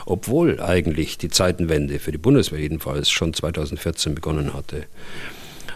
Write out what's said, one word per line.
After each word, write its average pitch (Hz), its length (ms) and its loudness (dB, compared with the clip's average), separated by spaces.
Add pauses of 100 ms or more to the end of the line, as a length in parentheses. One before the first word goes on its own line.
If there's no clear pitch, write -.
obwohl 120 560 2
eigentlich 80 560 2
die 85 100 -2
Zeitenwende 80 680 2
für - 140 -6
die 73 60 -4
Bundeswehr 98 420 4
jedenfalls 73 500 -2
schon 82 240 2
zweitausendvierzehn 78 800 -2
begonnen 73 400 -2
hatte. 71 320 -6 (880)